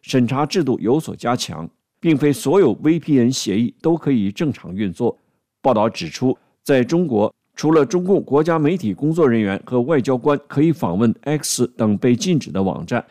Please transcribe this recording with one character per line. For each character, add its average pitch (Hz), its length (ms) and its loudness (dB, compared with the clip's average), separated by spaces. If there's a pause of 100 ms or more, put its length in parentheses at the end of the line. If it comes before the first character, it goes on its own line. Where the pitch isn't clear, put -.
审 127 240 0
查 135 180 -2
制 175 180 -2
度 127 160 0
有 120 200 0
所 117 160 -10
加 123 200 -2
强， 82 320 -8 (320)
并 160 160 2
非 147 160 2
所 143 280 0
有 120 240 4
V 160 160 2
P 147 180 0
N 120 140 4
协 104 280 -2
议 120 220 -2
都 165 160 0
可 147 140 -4
以 101 200 0
正 139 220 -4
常 87 220 -12
运 98 180 -4
作。 - 240 -2 (420)
报 131 140 2
道 110 160 2
指 - 180 -10
出， 127 300 -2 (240)
在 131 220 2
中 165 240 0
国， 110 260 0 (220)
除 151 160 0
了 147 120 6
中 180 200 -2
共 180 180 2
国 143 220 0
家 165 160 0
媒 156 180 2
体 104 160 -4
工 147 180 -2
作 160 160 2
人 117 140 2
员 98 240 -2
和 123 160 0
外 143 180 0
交 131 160 0
官 131 320 0
可 - 140 -2
以 165 100 4
访 95 240 -2
问 113 160 2 (120)
X 139 420 -2 (100)
等 107 220 0
被 123 180 2
禁 160 240 0
止 - 120 -10
的 95 100 -4
网 82 240 -4
站， 120 260 -4